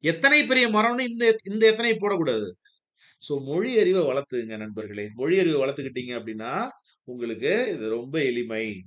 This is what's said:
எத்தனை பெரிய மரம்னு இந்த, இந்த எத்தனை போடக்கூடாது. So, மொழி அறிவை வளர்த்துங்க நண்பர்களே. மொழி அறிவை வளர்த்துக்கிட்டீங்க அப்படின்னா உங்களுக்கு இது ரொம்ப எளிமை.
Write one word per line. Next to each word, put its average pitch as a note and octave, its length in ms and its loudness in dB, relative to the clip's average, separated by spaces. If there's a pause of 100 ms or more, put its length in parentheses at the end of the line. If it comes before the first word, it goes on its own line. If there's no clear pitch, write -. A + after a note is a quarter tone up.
எத்தனை C#4 440 4
பெரிய B3 240 4
மரம்னு A3+ 320 2
இந்த, A#3 360 2 (140)
இந்த A3 160 4
எத்தனை A3 260 4
போடக்கூடாது. D#3+ 580 0 (680)
So, C#3 260 -6
மொழி G3+ 340 0
அறிவை F#3 240 4
வளர்த்துங்க B2+ 540 -2
நண்பர்களே. G#2 580 -8
மொழி D3 240 2
அறிவை D3+ 300 2
வளர்த்துக்கிட்டீங்க B2+ 500 -6
அப்படின்னா A#2 500 -6 (360)
உங்களுக்கு B2+ 720 -2
இது A2 140 -6
ரொம்ப B2+ 340 -4
எளிமை. A2 640 -4